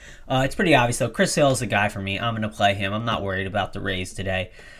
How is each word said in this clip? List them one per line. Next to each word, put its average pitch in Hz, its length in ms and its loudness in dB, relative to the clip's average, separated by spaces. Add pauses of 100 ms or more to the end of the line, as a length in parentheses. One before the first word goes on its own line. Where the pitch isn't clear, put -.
(280)
uh, 131 160 2
it's 135 100 -2
pretty 170 220 4
obvious, 120 220 4
though. 120 100 0
Chris 180 240 0
Sale 143 180 4
is 131 80 2
the 117 80 -4
guy 104 220 2
for 101 120 -8
me. 98 200 -4
I'm 117 140 -2
gonna 110 140 -2
play 101 260 2
him. 98 180 -2
I'm 110 120 -4
not 107 200 -2
worried 98 240 -2
about 95 240 -2
the 101 80 -8
Rays 92 340 -4
today. 92 380 -4 (280)